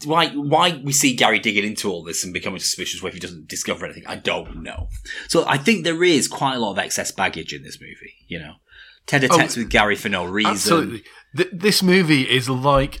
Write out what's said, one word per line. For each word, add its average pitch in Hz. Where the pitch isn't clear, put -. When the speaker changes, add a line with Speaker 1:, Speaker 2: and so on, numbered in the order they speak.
Speaker 1:
why, 160
why 151
we 139
see 131
Gary 110
digging 101
into 107
all 87
this 82
and 90
becoming 90
suspicious, -
what 92
if 82
he 87
doesn't 80
discover 87
anything? -
I 90
don't 85
know. -
So 165
I 139
think 175
there 165
is 165
quite 135
a 123
lot 104
of 95
excess -
baggage 85
in 69
this 71
movie, -
you 85
know. 76
Tête-à-têtes 143
Speaker 2:
Oh, 117
Speaker 1:
with 104
Gary 104
for 101
no 95
reason. 107
Speaker 2:
absolutely. 160
Th-, 175
this 196
movie 175
is 123
like, 135